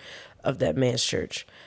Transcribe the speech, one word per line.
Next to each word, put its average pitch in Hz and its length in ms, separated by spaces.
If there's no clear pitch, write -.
of - 160
that - 180
man's 127 260
church. - 420